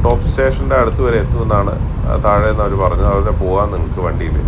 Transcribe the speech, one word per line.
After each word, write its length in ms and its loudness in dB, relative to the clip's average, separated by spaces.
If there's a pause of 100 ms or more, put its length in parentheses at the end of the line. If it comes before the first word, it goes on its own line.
ടോപ്പ് 260 2
സ്റ്റേഷൻ്റെ 500 0
അടുത്ത് 260 0
വരെ 180 2
എത്തുമെന്നാണ്, 500 0 (340)
ആ, 80 0 (100)
താഴെ 240 2
നിന്ന് 160 0
അവർ 80 -2 (100)
പറഞ്ഞത്. 220 2
അവിടെ 280 2 (100)
പോകാൻ 300 0
നിങ്ങൾക്ക് 340 -4
വണ്ടിയിൽ. 280 -2 (120)